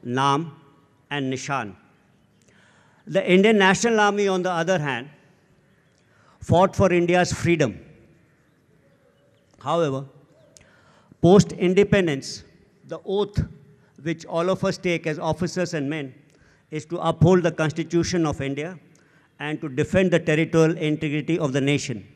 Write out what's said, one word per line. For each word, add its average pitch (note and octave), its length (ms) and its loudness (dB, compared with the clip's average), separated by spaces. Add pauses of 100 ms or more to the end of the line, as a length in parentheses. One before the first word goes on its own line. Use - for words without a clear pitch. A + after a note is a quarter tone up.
Naam, C#3 460 -2 (580)
and C3+ 240 -6
Nishan. B2+ 420 -8 (1300)
The D3+ 240 -2
Indian G3 280 6
National G3 420 2
Army, G3+ 300 2
on F#3 140 -2
the F#3 60 -2
other F3 300 0
hand, C#3 300 -6 (1300)
fought F#3 340 2
for F#3+ 200 2
India's F3 400 2
freedom. D3 440 0 (1800)
However, C#3+ 460 -2 (1160)
post-independence, F#3 1200 2 (420)
the D#3+ 180 -12
oath G3 380 -4 (600)
which E3 220 -8
all E3+ 240 -2
of F#3 140 -2
us F#3+ 140 -2
take E3+ 280 -4
as D#3+ 140 -4
officers E3+ 540 -4
and C#3+ 160 -4
men C#3+ 240 -8 (580)
is D3+ 140 -8
to E3+ 120 -10
uphold E3 460 2
the E3+ 80 0
Constitution E3 720 -2
of D3 140 -6
India C#3+ 400 -8 (600)
and D3+ 200 -8
to D#3+ 80 -10
defend D3+ 440 0
the E3+ 80 2
territorial D#3+ 580 2
integrity D3+ 600 -2
of D3+ 140 -2
the C3+ 80 0
nation. C3 560 -2